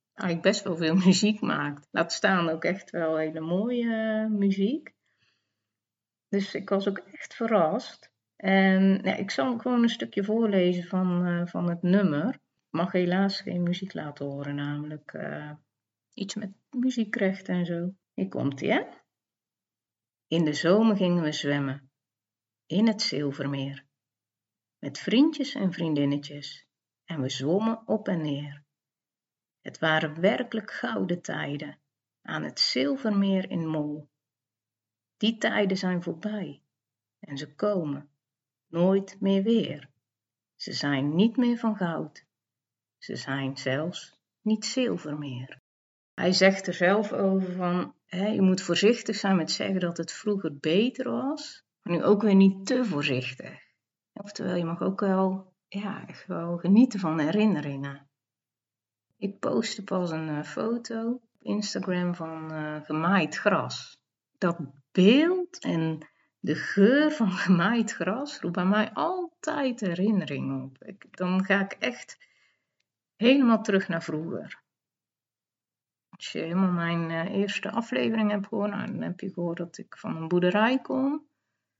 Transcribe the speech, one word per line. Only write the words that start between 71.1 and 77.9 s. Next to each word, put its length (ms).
dan 280
ga 160
ik 120
echt 540
helemaal 460
terug 260
naar 140
vroeger. 600
Als 240
je 60
helemaal 340
mijn, 380
eh, 240
eerste 360
aflevering 600